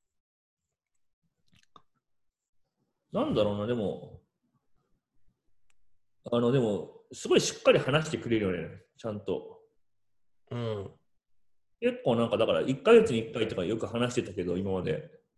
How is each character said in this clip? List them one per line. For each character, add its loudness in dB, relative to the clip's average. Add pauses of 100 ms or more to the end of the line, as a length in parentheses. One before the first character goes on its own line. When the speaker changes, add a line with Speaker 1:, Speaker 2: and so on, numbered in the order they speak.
(3000)
Speaker 1:
な -2
ん -2
だ 2
ろ 0
う -4
な、 -4
で -2
も。 -6 (2000)
あ 2
の、 4
で 4
も、 -2
す -12
ご 4
い 6
し -2
っ -20
か 6
り 6
話 0
し -10
て -2
く -6
れ 2
る 0
よ 0
ね、 -8 (140)
ち -12
ゃ -4
ん -8
と。 -6 (920)
Speaker 2:
う -8
ん。 -6 (880)
Speaker 1:
結 -2
構 2
な 2
ん 0
か、 2
だ 4
か 2
ら、 2
一 -2
ヶ 6
月 8
に 0
一 -6
回 -2
と -8
か -2
よ -2
く -8
話 -2
し -12
て 0
た -12
け -4
ど、 -4
今 -4
ま -2
で。 -6 (260)